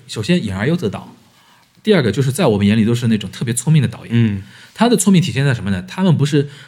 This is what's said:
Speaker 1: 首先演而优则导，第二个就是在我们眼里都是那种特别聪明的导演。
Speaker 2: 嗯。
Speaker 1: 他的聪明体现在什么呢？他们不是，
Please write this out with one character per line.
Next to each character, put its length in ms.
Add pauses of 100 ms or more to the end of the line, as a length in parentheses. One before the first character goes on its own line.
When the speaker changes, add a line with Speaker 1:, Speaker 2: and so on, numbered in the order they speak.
Speaker 1:
首 140
先 240
演 100
而 120
优 80
则 120
导， 280 (680)
第 100
二 80
个 100
就 100
是 100
在 160
我 100
们 80
眼 120
里 80
都 100
是 120
那 100
种 120
特 140
别 100
聪 200
明 80
的 60
导 180
演。 80
Speaker 2:
嗯。 300 (320)
Speaker 1:
他 140
的 80
聪 160
明 80
体 100
现 140
在 80
什 100
么 60
呢？ 180
他 140
们 160
不 80
是， 240 (180)